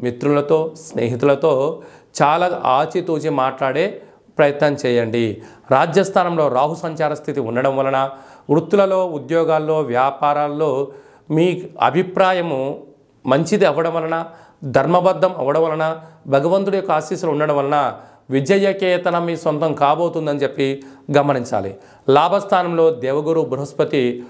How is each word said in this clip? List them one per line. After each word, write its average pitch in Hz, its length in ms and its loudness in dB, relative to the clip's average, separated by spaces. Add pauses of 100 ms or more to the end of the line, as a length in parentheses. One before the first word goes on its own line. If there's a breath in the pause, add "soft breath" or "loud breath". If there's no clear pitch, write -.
మిత్రులతో, 143 760 0
స్నేహితులతో 139 1040 0 (400 loud breath)
చాలా 170 420 0
ఆచితూచి 156 640 0
మాట్లాడే 135 720 -2 (360 loud breath)
ప్రయత్నం 143 380 2 (100)
చేయండి. 117 560 0 (280 loud breath)
రాజ్యస్థానంలో 165 760 2
రాహు 135 260 0
సంచార 156 400 -4
స్థితి 147 260 -6
ఉండడం 127 360 0
వలన 135 340 0 (400 loud breath)
వృత్తులలో, 185 560 2
ఉద్యోగాల్లో, 156 760 0
వ్యాపారాల్లో 143 1080 0 (420 loud breath)
మీ 165 320 2 (180)
అభిప్రాయము 170 1000 0 (440)
మంచిది 165 380 2
అవ్వడం 160 300 0
వలన, 165 300 -4 (400 loud breath)
ధర్మబద్ధం 175 720 2
అవ్వడం 151 240 0
వలన, 160 340 -2 (300 loud breath)
భగవంతుడి 185 500 0
యొక్క 190 140 -2
ఆశీస్సులు 160 400 -2
ఉండడం 151 260 0
వలన 139 360 0 (380 loud breath)
విజయకేతనం 180 960 0
మీ 170 100 -4
సొంతం 151 380 -2
కాబోతుందని 156 640 0
చెప్పి 135 440 -2 (340 loud breath)
గమనించాలి. 120 600 -2 (320 loud breath)
లాభస్థానంలో 170 840 2
దేవగురు 151 500 -2
బృహస్పతి 131 880 -2